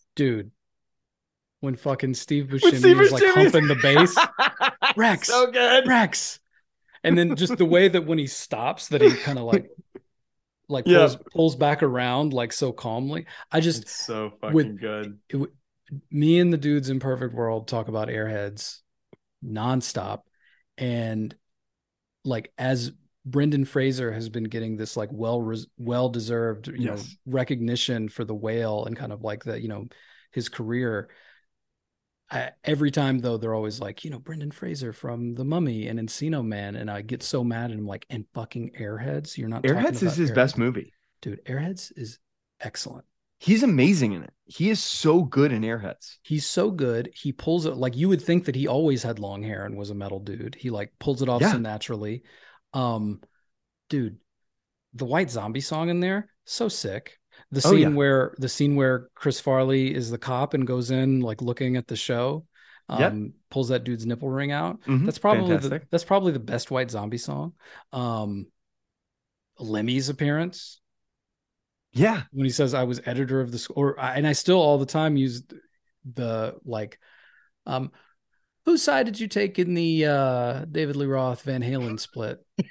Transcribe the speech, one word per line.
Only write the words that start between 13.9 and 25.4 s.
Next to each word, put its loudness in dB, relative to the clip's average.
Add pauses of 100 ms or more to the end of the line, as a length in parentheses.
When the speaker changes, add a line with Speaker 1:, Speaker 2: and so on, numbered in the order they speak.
Speaker 2:
so -4 (100)
Speaker 1:
with 4
Speaker 2:
fucking -8
good. -8 (100)
Speaker 1:
it -8
w-, -4 (580)
me 4
and 4
the 2
dudes 0
in -2
Perfect -4
World -4
talk -4
about -4
Airheads -6 (640)
nonstop. -4 (540)
And, -4 (880)
like, -6
as -2 (320)
Brendan 2
Fraser -2
has -8
been -6
getting -6
this, -8
like, -4
well -2